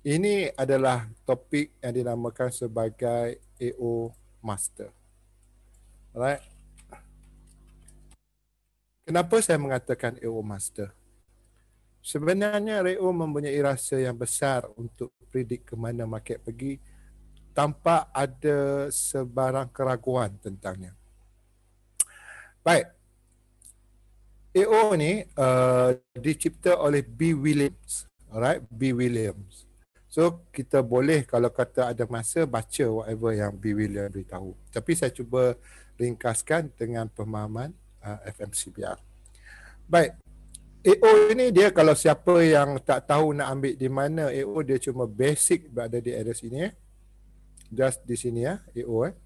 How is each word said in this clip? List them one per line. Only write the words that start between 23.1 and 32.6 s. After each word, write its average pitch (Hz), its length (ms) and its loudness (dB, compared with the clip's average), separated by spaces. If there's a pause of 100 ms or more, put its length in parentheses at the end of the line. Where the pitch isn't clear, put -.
A 185 80 6
O 214 320 4
ni, 170 400 0
uh, 127 560 4 (240)
dicipta 160 640 0
oleh 143 240 2
B 139 320 0
Williams. 143 720 -2 (240)
Alright, 120 400 -2
B 127 240 -2
Williams. 110 720 -4 (420)
So, 170 400 0
kita 135 320 0
boleh 127 400 2
kalau 120 320 0
kata 123 400 -2
ada 117 160 -4
masa, 117 320 -4
baca 120 480 -2